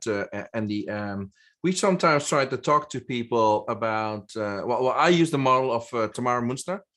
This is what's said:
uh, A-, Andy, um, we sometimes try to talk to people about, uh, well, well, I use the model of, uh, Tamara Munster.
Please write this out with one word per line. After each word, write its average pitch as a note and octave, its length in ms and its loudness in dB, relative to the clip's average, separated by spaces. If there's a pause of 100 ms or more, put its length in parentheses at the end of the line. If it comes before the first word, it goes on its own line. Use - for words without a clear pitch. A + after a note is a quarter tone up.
uh, G2+ 260 -2
A-, G2+ 220 -10
Andy, G#2 340 -4
um, G2+ 420 -6 (300)
we F3+ 100 2
sometimes F3 560 2
try C#3 200 2
to C3 100 -4
talk D3 320 2
to B2+ 100 -8
people A#2 680 0
about, A2 680 -4
uh, G#2 300 -4
well, A#2+ 200 0
well, A2 120 0
I D#3 120 6
use E3 200 4
the D3+ 80 -2
model C3 340 2
of, A#2 220 -4
uh, A2+ 140 0
Tamara B2 340 -2
Munster. B2+ 400 -6 (160)